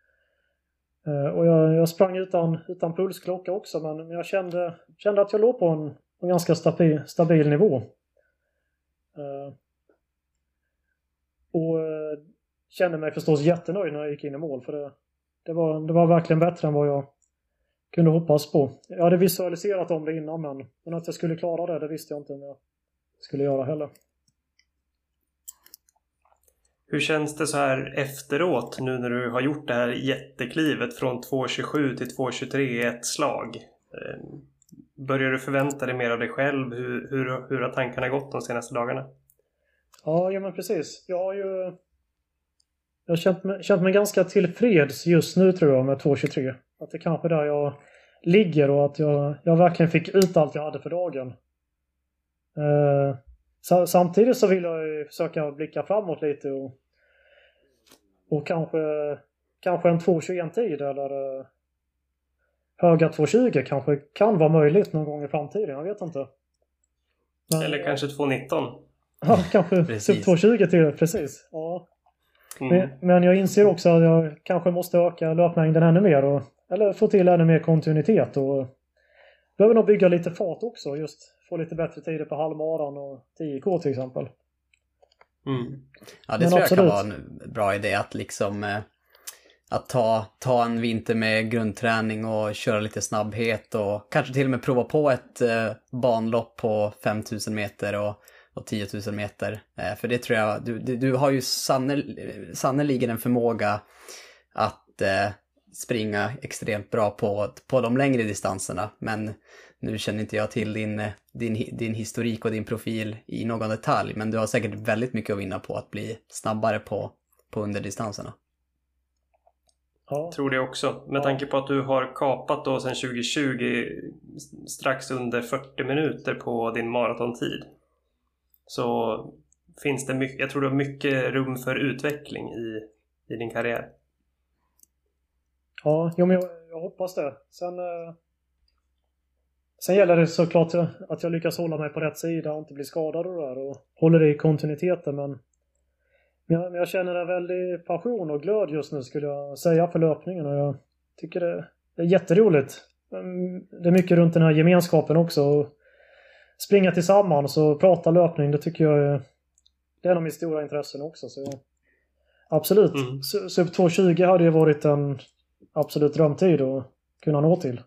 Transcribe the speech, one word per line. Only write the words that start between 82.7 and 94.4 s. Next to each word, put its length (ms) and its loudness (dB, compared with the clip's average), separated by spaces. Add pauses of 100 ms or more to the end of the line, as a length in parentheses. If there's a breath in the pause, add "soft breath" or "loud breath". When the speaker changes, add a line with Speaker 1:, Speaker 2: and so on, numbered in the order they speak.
Speaker 1:
och 280 -14 (140)
tio 220 -6
K 180 0
till 120 -2
exempel. 380 -6 (1200)
Speaker 2:
Mm. 340 -6 (480 loud breath)
Speaker 3:
Ja, 60 -4
det 60 -2
Speaker 1:
Men 80 4
Speaker 3:
tror 120 6
jag 80 2
kan 100 6
Speaker 1:
absolut. 140 6
Speaker 3:
vara 80 2
en 520 -10
bra 220 0
idé 200 -2
att 200 -4
liksom, 500 -6
eh, 140 -4 (920 loud breath)
att 180 -4
ta, 380 2 (120)
ta 260 2
en 160 -2
vinter 340 -2
med 360 0
grundträning 760 -2
och 300 -2
köra 260 -2
lite 200 -6
snabbhet 760 -4
och 380 -2
kanske 220 -2
till 100 2